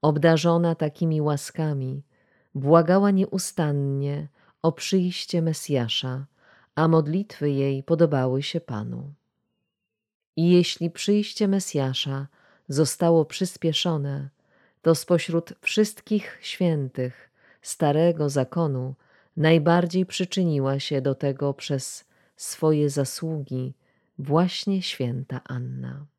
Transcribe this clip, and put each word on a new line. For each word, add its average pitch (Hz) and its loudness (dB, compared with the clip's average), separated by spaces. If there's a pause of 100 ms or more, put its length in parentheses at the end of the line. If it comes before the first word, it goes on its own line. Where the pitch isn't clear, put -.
Obdarzona 165 4
takimi 156 -2
łaskami, 143 -4 (520)
błagała 165 4
nieustannie 143 -2 (340)
o 165 2
przyjście 180 -2
Mesjasza, 135 -2 (480)
a 160 2
modlitwy 160 0
jej 139 -2
podobały 143 2
się - -6
Panu. 120 -10 (1200)
I 170 2
jeśli 170 4
przyjście 208 -2
Mesjasza 139 -2 (420)
zostało 156 2
przyspieszone, 151 -4 (540)
to 165 6
spośród 170 0
wszystkich - -2
świętych 135 -2 (320)
Starego 156 2
Zakonu 135 -2 (420)
najbardziej 170 4
przyczyniła 147 0
się 139 -2
do 135 0
tego 139 -2
przez - -6 (320)
swoje 151 0
zasługi 139 -6 (440)
właśnie 175 0
święta 127 -6
Anna. 127 -10 (120)